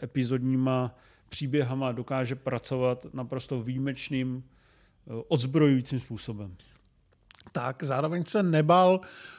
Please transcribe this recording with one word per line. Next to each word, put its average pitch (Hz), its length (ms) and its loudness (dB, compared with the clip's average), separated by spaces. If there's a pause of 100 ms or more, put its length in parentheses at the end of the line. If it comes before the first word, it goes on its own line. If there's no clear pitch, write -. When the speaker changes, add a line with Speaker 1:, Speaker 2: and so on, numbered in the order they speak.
Speaker 1:
epizodníma 127 920 0 (340)
příběhama 131 600 -2
dokáže 127 440 -4
pracovat 127 800 -2
naprosto 127 480 -6
výjimečným, 131 840 -4
eh, - 840 -16
odzbrojujícím 135 720 2
způsobem. 104 560 -10 (960)
Speaker 2:
Tak, 127 320 -6
zároveň 151 420 -2
se 208 180 0
nebál 180 580 6 (380)